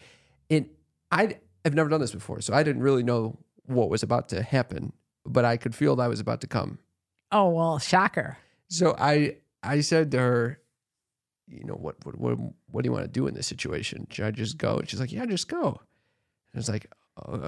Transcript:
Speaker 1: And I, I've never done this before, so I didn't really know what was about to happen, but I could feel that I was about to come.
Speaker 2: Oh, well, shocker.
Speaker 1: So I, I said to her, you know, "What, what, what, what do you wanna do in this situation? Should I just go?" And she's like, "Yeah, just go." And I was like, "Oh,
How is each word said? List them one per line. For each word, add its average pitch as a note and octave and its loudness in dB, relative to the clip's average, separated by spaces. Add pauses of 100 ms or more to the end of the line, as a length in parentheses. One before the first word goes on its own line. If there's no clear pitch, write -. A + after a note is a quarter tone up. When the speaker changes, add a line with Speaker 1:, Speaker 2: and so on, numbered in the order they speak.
(500)
Speaker 1:
And D3+ 2 (420)
I, G#3+ 2 (280)
I've D3+ 2
never D#3 4
done D#3 4
this A#2+ -2
before, - -10
so - -4
I D3 8
didn't C3+ 0
really C3 4
know A#2 0 (280)
what A#2+ 2
was G#2 0
about A#2+ 0
to G2 -2
happen, - -2 (320)
but B2 2
I A#2+ 4
could A#2 -4
feel C#3+ 2
that B2+ 2
I A#2+ 0
was A2+ -2
about A2+ -4
to B2+ -10
come. - -4 (540)
Speaker 2:
Oh, G3+ 6
well, E3 0
shocker. - 2 (300)
Speaker 1:
So E3+ 2
I, D3 4 (260)
I C#3+ 0
said D#3 2
to B2 2
her, B2 2 (840)
you - -16
know, - -8
"What, - -10
what, - -12
what, - -2 (320)
what - -2
do B2 0
you B2 0
wanna G#2+ -4
do C3 -2
in C3 -4
this - -8
situation? - -6
Should - -6
I A2 -2
just A2 -6
go?" G#2+ 0
And - -4
she's - -6
like, C3 -6
"Yeah, A#3+ -6
just G3+ -4
go." E4+ -4
And - -14
I - -8
was A2+ -6
like, G#2+ -4 (300)
"Oh, - -12 (140)